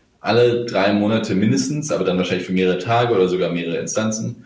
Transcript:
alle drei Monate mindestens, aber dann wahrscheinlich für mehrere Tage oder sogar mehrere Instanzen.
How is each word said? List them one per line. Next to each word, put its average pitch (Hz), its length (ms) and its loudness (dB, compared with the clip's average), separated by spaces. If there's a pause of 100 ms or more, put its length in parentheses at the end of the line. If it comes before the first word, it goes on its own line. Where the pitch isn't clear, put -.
(200)
alle 120 460 2
drei 101 260 2
Monate 104 420 0
mindestens, 131 560 0
aber 90 140 0
dann 90 140 0
wahrscheinlich 90 280 -2
für 92 60 -6
mehrere 92 260 2
Tage 117 360 0
oder 92 140 4
sogar 90 220 0
mehrere 85 280 -4
Instanzen. 110 680 -4